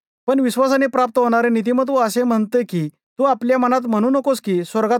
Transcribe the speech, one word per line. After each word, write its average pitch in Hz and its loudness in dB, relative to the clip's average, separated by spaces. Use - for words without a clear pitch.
पण 269 0
विश्वासाने 269 0
प्राप्त 254 0
होणारे 233 2
नीतिमत्व 240 0
असे 240 0
म्हणते 233 0
की, 165 -4
तू - -8
आपल्या 254 0
मनात 247 0
म्हणू 226 0
नकोस 269 0
की, 180 -2
स्वर्गात 220 0